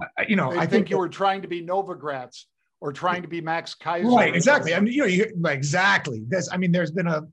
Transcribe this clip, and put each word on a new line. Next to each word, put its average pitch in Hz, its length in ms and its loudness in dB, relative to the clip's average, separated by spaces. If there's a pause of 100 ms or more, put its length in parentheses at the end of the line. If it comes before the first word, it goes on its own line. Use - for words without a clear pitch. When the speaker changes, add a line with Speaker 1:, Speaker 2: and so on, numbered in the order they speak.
Speaker 1:
Yep. - 180 -12
Speaker 2:
I, - 100 -2
you 214 80 2
know, 151 160 0
Speaker 1:
They 175 60 -2
Speaker 2:
I - 20 0
Speaker 1:
think 170 100 0
Speaker 2:
think 196 200 2
Speaker 1:
you 196 40 -2
Speaker 2:
that 190 60 2
Speaker 1:
were 175 80 -2
trying 196 340 0
to 175 60 -10
be 175 180 -6
Novogratz 151 800 -6 (360)
or 147 120 -6
trying 175 300 -2
to 170 60 -14
be 165 120 -8
Max 160 340 -4
Keiser 175 300 -4
Speaker 2:
Right, 226 280 6
Speaker 1:
or 170 40 2
Speaker 2:
exactly. 185 360 4
I 170 40 2
Speaker 1:
something. 202 80 2
Speaker 2:
mean, 240 100 0
you 285 60 2
know, 247 80 2
you, 185 300 2
right, 156 180 0
exactly. 147 720 0
There's, 180 220 -2
I 185 60 -4
mean, 180 140 2
there's 170 220 2
been 175 160 0
a, 156 140 0 (100)